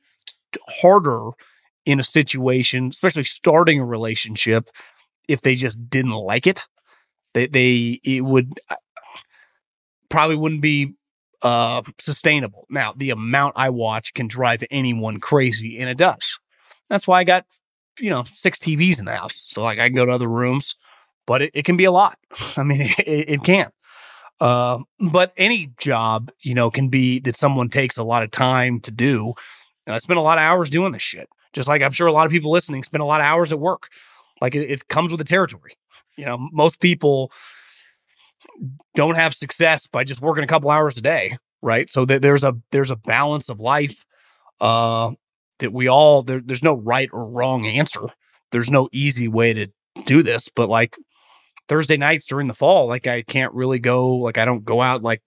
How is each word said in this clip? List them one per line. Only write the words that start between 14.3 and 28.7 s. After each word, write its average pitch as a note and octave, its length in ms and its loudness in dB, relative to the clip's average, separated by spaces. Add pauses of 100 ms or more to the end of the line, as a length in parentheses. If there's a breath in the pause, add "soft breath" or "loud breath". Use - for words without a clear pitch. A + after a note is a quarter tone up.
anyone A2+ 480 -4
crazy, A2+ 580 0
and B2+ 120 -6
it B2+ 80 -6
does. E3+ 420 0 (500 soft breath)
That's G3+ 180 -2
why F3+ 120 6
I F3+ 40 2
got, F3+ 220 2 (540)
you A#3 100 -4
know, B2+ 140 -2
six - 340 -4
T D#3 180 -4
Vs E3 240 2
in G2 60 -10
the A2 100 -6
house. - 320 -12
So, - 140 -10
like, A2 160 -4
I A#2 100 2
can B2+ 80 0
go B2 100 4
to B2 60 0
other B2 160 -2
rooms, B2 480 -2 (520 soft breath)
but C3 160 0
it, D#3+ 100 -6
it D3 100 -4
can F3+ 140 2
be F#3 80 4
a F#3 60 4
lot. F#3 260 2 (200)
<laughs> - 200 -10
I C3+ 60 -2
mean, C#3+ 180 2
<laughs> A2 180 0
it, D3+ 300 -2
it C#3+ 140 -2
can. F#3 260 2 (680 loud breath)
Uh, B2 400 0 (200)
but F3+ 380 2
any F#3 400 0
job, A2+ 540 -2 (100)
you B2 140 -4
know, A#2 160 2
can C3+ 180 0
be B2+ 300 2
that C3 180 -4
someone C3+ 320 0
takes C3+ 280 -2
a A#2 60 -6
lot A2+ 200 -2
of A2+ 80 -8
time B2+ 500 0